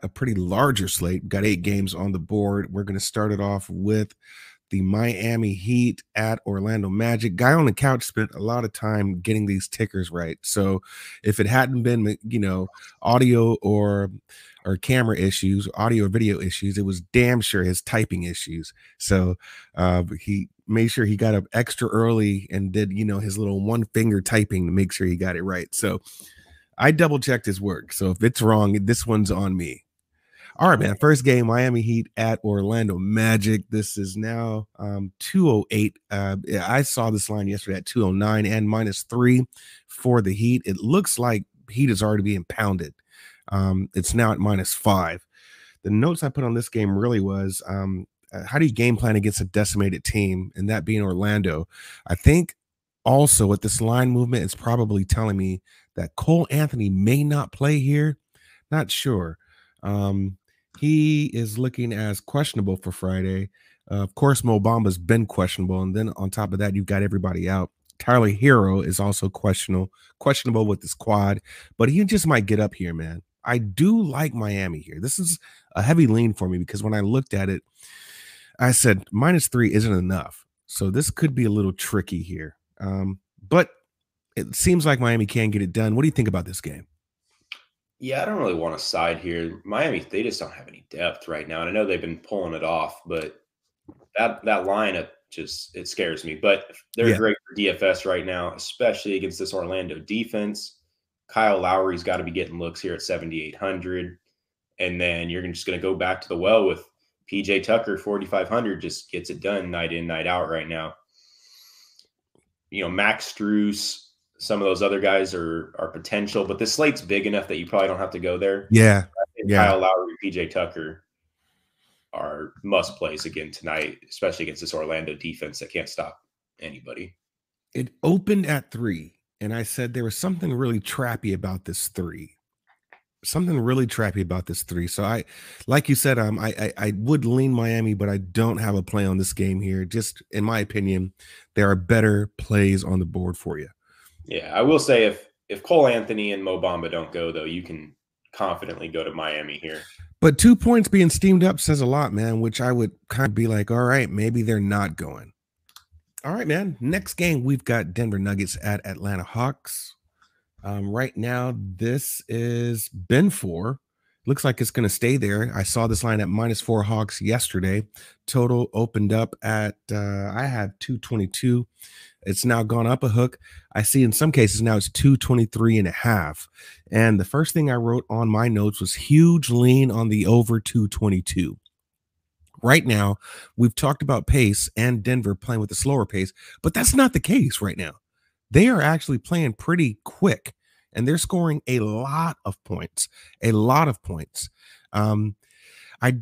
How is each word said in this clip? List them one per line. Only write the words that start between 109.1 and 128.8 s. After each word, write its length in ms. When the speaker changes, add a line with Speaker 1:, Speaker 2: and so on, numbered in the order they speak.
Speaker 2:
gets 200
it 100
done 300
night 220
in, 140
night 200
out 240
right 180
now. 260
You 120
know, 80
Max 420
Strus, 760
some 220
of 60
those 160
other 180
guys 320
are, 460
are 100
potential, 560
but 140
this 160
slate's 260
big 240
enough 240
that 80
you 100
probably 220
don't 100
have 120
to 80
go 180
there. 340
Speaker 1:
Yeah, 340
Speaker 2:
I 200
think 120
Speaker 1:
yeah. 160
Speaker 2:
Kyle 140
Lowry, 420
P 100
J 180
Tucker 560
are 400
must 340
plays 300
again 260
tonight, 460
especially 360
against 160
this 140
Orlando 400
defense 460
that 120
can't 160
stop 300
anybody. 560
Speaker 1:
It 160
opened 440
at 240
three, 440